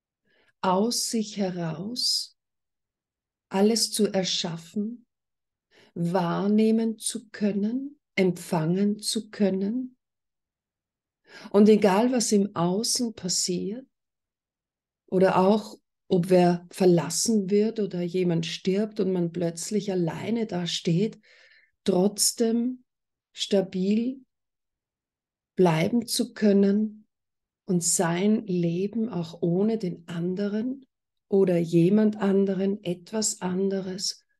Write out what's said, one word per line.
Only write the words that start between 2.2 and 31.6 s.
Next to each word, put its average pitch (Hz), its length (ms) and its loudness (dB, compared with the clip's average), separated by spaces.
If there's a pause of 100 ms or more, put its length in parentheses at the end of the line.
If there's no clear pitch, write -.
alles 214 380 2
zu 202 200 0
erschaffen, 190 960 -6 (880)
wahrnehmen 202 1040 0
zu - 320 -10
können, 214 680 -4 (160)
empfangen 185 840 0
zu - 300 -6
können. 202 680 -2 (1600)
Und 208 180 8
egal, 208 420 4
was 240 200 0
im 202 240 2
Außen 214 580 -2
passiert, 185 720 -4 (1200)
oder 185 320 2
auch, 202 400 2 (300)
ob 185 240 0
wer 175 400 4
verlassen 185 800 2
wird 214 280 2
oder 180 220 -4
jemand 175 460 -2
stirbt 208 520 -4
und 190 120 -2
man 175 200 -2
plötzlich 180 600 -4
alleine 185 560 -2
dasteht, 180 720 -2 (640)
trotzdem 226 1000 0 (500)
stabil 202 920 -2 (1300)
bleiben 175 520 2
zu - 260 -4
können 202 760 2 (580)
und 175 180 0
sein 196 640 0
Leben 185 600 -2
auch 170 320 -8
ohne 196 360 0
den 175 300 -8
anderen 202 800 -6 (460)
oder 185 240 4
jemand 180 600 4